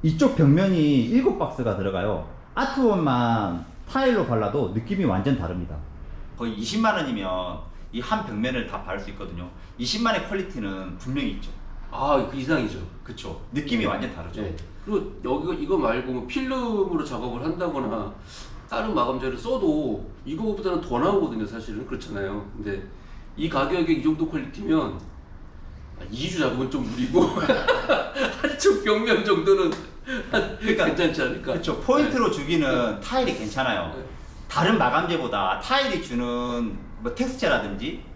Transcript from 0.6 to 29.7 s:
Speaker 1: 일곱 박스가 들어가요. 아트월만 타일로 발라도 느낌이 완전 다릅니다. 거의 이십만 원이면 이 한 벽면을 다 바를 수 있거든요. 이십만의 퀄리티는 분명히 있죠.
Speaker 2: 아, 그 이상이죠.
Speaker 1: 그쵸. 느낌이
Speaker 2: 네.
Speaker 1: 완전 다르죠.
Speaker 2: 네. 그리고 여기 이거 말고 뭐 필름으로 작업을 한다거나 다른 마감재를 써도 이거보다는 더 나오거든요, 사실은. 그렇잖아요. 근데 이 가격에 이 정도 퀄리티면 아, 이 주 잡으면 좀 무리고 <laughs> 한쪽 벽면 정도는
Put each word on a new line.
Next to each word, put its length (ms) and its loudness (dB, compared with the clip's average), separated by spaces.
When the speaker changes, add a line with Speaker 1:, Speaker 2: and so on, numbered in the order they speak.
Speaker 1:
일곱 320 4
박스가 400 0
들어가요. 500 0
아트월만 1080 2
타일로 340 4
발라도 440 2
느낌이 360 -2
완전 320 4
다릅니다. 380 -4
거의 160 -4
이십만 420 2
원이면 640 -2
이 100 -4
한 240 0
벽면을 420 -2
다 160 -8
바를 160 -6
수 120 -8
있거든요. 380 -8
이십만의 500 0
퀄리티는 680 -4
분명히 340 -2
있죠. 180 -6
Speaker 2:
아, 380 2
그 80 -8
이상이죠. 420 0
Speaker 1:
그쵸. 380 -10
느낌이 320 0
Speaker 2:
네. 60 2
Speaker 1:
완전 240 -4
다르죠. 280 -8
Speaker 2:
네. 140 -4
그리고 260 0
여기 400 0
이거 140 2
말고 340 2
뭐 160 -4
필름으로 760 0
작업을 400 -4
한다거나 720 -2
다른 240 -2
마감재를 440 0
써도 720 0
이거보다는 560 -2
더 180 -2
나오거든요, 460 2
사실은. 420 -8
그렇잖아요. 580 -6
근데 280 -6
이 120 -2
가격에 440 2
이 100 2
정도 260 2
퀄리티면 680 0
아, 120 -10
이 180 -4
주 100 -4
잡으면 300 2
좀 220 -2
무리고 320 4
<laughs> 1160 2
한쪽 420 4
벽면 400 4
정도는 480 4